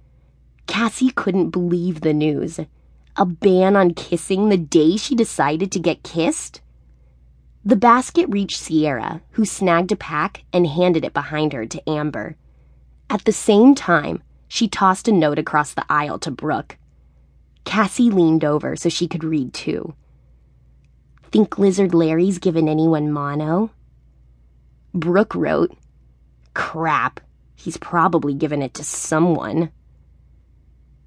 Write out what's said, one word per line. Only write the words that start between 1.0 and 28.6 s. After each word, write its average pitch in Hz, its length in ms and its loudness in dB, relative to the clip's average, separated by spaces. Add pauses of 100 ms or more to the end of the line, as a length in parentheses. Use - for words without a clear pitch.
couldn't 180 400 0
believe 175 520 -2
the 156 100 2
news. 151 480 -2 (560)
A 202 80 2
ban 185 500 4
on 185 180 6
kissing 190 560 -2
the 202 100 4
day 160 380 2
she 240 180 -4
decided 165 580 0
to 185 80 -4
get 160 220 -2
kissed? - 580 -4 (1040)
The 214 120 4
basket 247 520 2
reached 202 320 -4
Sierra, 151 680 -2
who 220 140 0
snagged 180 480 0
a 196 40 0
pack 160 560 -8
and 175 140 2
handed 160 380 0
it - 100 -10
behind 151 380 -4
her 120 120 -8
to - 240 -10
Amber. 151 480 -6 (720)
At 208 160 -4
the 220 80 2
same 220 420 6
time, 165 480 -2 (240)
she - 220 -2
tossed 190 400 0
a 226 40 4
note 156 260 2
across 151 340 -2
the - 160 -6
aisle 147 320 -2
to 160 100 -8
Brooke. 131 460 -6 (880)
Cassie 214 460 2
leaned 165 340 4
over 147 320 -2
so - 120 -4
she 165 200 -2
could 160 160 -6
read 151 300 -4
too. - 400 -8 (1400)
"Think 214 280 2
Lizard 196 360 2
Larry's 165 440 2
given 165 300 0
anyone 156 420 2
mono?" 151 600 -2 (1200)
Brooke 175 440 0
wrote, 156 360 0 (800)
"Crap, 147 680 -4 (340)
he's - 220 -12
probably 165 580 0
given 143 260 -2